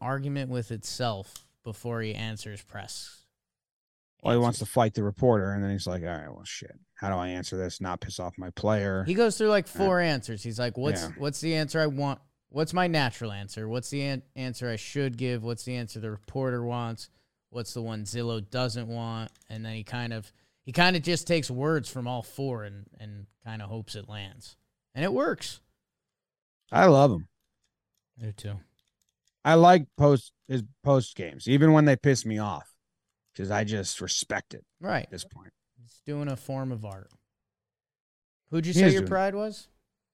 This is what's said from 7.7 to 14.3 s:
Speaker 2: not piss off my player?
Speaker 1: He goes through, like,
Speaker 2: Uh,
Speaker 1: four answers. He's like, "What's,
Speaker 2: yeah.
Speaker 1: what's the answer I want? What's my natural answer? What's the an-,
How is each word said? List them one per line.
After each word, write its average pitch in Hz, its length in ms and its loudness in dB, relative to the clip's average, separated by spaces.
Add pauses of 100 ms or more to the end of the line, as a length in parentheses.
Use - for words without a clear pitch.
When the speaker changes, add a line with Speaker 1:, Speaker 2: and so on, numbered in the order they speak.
Speaker 2:
not 92 220 -6
piss - 180 -10
off 87 160 -10
my 90 140 -12
player? 101 540 0
Speaker 1:
He 175 100 -2
goes 220 240 2
through, 220 100 2
like, 208 160 4
Speaker 2:
Uh, - 60 -20
Speaker 1:
four 185 300 2
answers. 131 420 -2
He's 113 160 -8
like, 120 180 -4
"What's, 127 260 -2
Speaker 2:
yeah. - 140 -6
Speaker 1:
what's 143 240 -6
the 160 140 -2
answer 156 260 -2
I 156 60 2
want? 139 340 -2 (300)
What's 160 240 -2
my 180 140 2
natural 127 440 0
answer? 101 360 -10
What's 120 200 -6
the 143 140 -4
an-, 139 200 -4 (140)